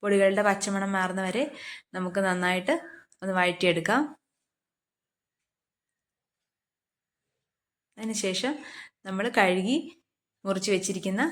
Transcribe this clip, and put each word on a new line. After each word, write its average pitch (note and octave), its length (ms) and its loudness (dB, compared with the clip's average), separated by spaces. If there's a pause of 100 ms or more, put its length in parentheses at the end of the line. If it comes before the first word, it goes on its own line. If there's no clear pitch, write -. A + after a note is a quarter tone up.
പൊടികളുടെ G3 440 4
പച്ചമണം G3 480 0
മാറുന്ന F#3 320 0
വരെ G#3 160 -2 (540)
നമുക്ക് F#3 280 -2
നന്നായിട്ട് F#3 500 0 (460)
ഒന്ന് F#3+ 160 -4
വഴറ്റിയെടുക്കാം. F3+ 640 2 (4000)
അതിനുശേഷം G#3+ 540 -4 (540)
നമ്മൾ F#3+ 180 -4 (120)
കഴുകി F#3+ 400 4 (680)
മുറിച്ച് F#3+ 300 -2
വെച്ചിരിക്കുന്ന F#3+ 580 -2